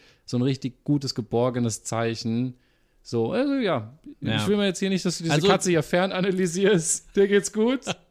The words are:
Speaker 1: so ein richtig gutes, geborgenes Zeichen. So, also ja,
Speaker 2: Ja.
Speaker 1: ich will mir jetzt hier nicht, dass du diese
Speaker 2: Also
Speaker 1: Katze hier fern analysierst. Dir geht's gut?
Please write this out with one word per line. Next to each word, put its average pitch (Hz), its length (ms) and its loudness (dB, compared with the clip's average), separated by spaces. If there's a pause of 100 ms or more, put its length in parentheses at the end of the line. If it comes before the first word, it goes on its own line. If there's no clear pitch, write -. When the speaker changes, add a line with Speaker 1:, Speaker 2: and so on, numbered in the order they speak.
(260)
Speaker 1:
so 127 100 -4
ein 120 60 0
richtig 131 420 -4
gutes, 143 300 -2
geborgenes 120 680 -2
Zeichen. 117 760 -4 (440)
So, 113 300 -2
also 277 220 0
ja, 147 400 -2 (260)
Speaker 2:
Ja. 110 160 -2
Speaker 1:
ich 107 120 0
will 208 100 2
mir 202 80 2
jetzt 190 140 -2
hier 190 100 0
nicht, 180 160 0
dass 170 100 -2
du 165 80 -8
diese 156 100 2
Speaker 2:
Also 160 140 4
Speaker 1:
Katze 190 220 4
hier 160 120 4
fern 190 300 0
analysierst. 185 1040 0
Dir 196 100 6
geht's 202 280 2
gut? 233 260 0 (300)